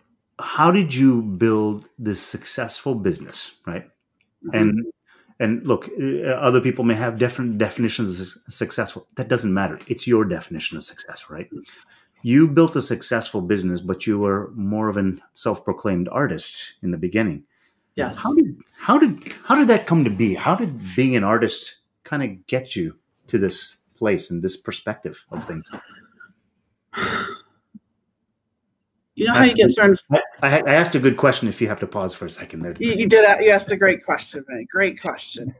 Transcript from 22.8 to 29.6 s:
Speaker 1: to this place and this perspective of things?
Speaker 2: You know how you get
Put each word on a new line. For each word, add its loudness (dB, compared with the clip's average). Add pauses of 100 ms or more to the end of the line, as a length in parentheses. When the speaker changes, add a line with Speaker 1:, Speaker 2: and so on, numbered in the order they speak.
Speaker 1:
to -2
this -4 (200)
place -2
and -6
this -6
perspective -10
of -12
things? -14 (3500)
Speaker 2:
You 0
know 4
how 8
you 6
get 6